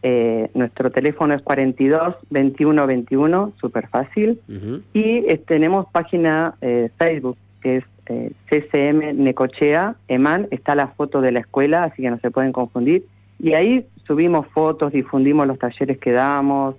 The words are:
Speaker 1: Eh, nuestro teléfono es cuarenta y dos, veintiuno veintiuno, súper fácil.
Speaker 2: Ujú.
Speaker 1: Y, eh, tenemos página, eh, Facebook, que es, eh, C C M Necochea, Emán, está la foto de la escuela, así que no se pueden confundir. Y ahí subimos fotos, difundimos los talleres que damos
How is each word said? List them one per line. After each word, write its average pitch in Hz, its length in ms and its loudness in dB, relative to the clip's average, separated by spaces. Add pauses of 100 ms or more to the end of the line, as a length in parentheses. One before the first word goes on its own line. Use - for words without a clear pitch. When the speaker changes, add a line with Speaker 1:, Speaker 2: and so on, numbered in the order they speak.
Speaker 1:
Eh, 117 520 0
nuestro 127 380 -2
teléfono 147 420 0
es 139 80 -2
cuarenta 135 420 -2
y 135 40 4
dos, 165 280 2 (140)
veintiuno 143 580 2
veintiuno, 151 720 0
súper 117 280 -6
fácil. 214 600 -2
Speaker 2:
Ujú. 110 340 -10 (120)
Speaker 1:
Y, 220 340 0
eh, 160 180 0
tenemos 165 460 0
página, 165 720 0
eh, 120 360 -2
Facebook, 147 400 -2 (240)
que 131 160 0
es, 127 60 -4 (240)
eh, 117 240 -8 (180)
C 151 220 0
C 143 180 2
M 151 240 0
Necochea, 147 840 0 (120)
Emán, 151 440 0
está 143 240 -2
la 143 120 0
foto 139 340 -4
de 127 100 2
la 120 80 0
escuela, 143 440 0
así 151 180 -6
que 127 80 -2
no 120 100 -4
se 120 120 -4
pueden 131 200 0
confundir. 127 540 0 (340)
Y 160 140 0
ahí 226 320 2 (200)
subimos 156 420 2
fotos, 156 460 0
difundimos 139 540 2
los 135 120 -4
talleres 127 380 -4
que 123 140 -2
damos 139 680 0